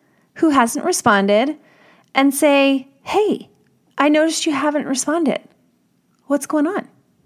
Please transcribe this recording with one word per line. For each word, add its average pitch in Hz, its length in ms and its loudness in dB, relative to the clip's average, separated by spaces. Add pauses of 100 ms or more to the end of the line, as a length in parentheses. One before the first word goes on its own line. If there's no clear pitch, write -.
(360)
who 320 140 2
hasn't 269 360 0
responded 220 680 2 (600)
and 269 180 2
say, 277 540 2 (160)
"Hey, - 460 -2 (460)
I 285 140 2
noticed 311 380 0
you 311 60 0
haven't 294 340 -4
responded. 294 540 -2 (840)
What's 285 220 -4
going 302 180 0
on?" 370 220 -6 (380)